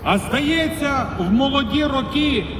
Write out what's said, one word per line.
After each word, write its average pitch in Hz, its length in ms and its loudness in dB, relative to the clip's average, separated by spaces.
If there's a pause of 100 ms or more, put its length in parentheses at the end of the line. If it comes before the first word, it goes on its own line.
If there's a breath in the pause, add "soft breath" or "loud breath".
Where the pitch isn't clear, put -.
А 180 140 2
здається, 285 880 0 (140)
в 180 140 2
молоді 277 500 2
роки 277 600 0 (160)